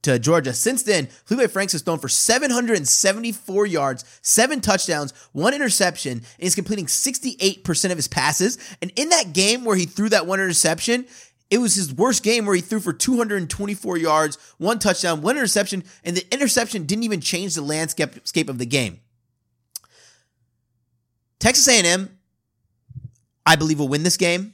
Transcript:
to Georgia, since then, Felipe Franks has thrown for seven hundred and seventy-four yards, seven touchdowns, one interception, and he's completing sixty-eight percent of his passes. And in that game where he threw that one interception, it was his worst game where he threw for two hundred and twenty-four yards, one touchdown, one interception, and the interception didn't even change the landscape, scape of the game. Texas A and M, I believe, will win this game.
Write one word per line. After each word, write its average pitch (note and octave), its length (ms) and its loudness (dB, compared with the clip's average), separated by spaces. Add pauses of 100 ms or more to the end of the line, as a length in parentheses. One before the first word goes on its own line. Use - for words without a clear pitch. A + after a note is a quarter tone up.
to C3 180 2
Georgia, C3 320 2
since A#3+ 320 0
then, F3 220 2 (180)
Felipe A#3+ 260 0
Franks G3 220 -2
has D#3 100 -2
thrown E3 160 -2
for C3 100 -8
seven B3+ 420 2
hundred A#3 280 2
and C#3+ 100 -2
seventy-four G#3 760 0
yards, C#3+ 380 -2 (180)
seven C4 380 2
touchdowns, F3 520 0 (200)
one G3 220 0
interception, F#3 640 0
and A#2 60 -14 (140)
he's F3+ 180 -2
completing F#3 320 -4
sixty-eight - 760 -2
percent F3+ 280 0
of E3+ 60 -4
his C3+ 100 -4
passes. - 500 0 (240)
And F#3 140 -8
in D4 140 -2
that D#4 220 2
game G#3 320 2
where G#3+ 120 0
he F3 100 0
threw G#3+ 240 -4
that F#3 160 2
one F#3+ 140 -2
interception, F#3 680 0 (440)
it G#3+ 80 4
was A#3+ 160 2
his E3+ 180 -4
worst G#3 300 2
game A3 240 2
where G3+ 80 2
he F3 80 2
threw A3 180 -4
for F3 120 -4
two B3+ 240 0
hundred G#3+ 220 0
and E3+ 120 -6
twenty-four G3+ 460 -6
yards, D#3 400 2 (220)
one G#3+ 200 0
touchdown, F3 420 0
one A3 160 0
interception, G3 460 0 (220)
and F3 120 -4
the F#3 160 -4
interception A#3 540 0
didn't G#3+ 180 -2
even G#3 160 -2
change F3+ 360 -4
the D3+ 60 -6
landscape, D3+ 600 -4
scape - 240 -2
of B2+ 100 -8
the B2 80 -4
game. A#2 340 -2 (2500)
Texas B3+ 300 4
A B3+ 100 6
and F3+ 80 4
M, F#3 320 0 (1300)
I D#3+ 120 6
believe, D#3 220 0
will C#3+ 100 -2
win D3 140 0
this E3+ 140 0
game. F3+ 380 0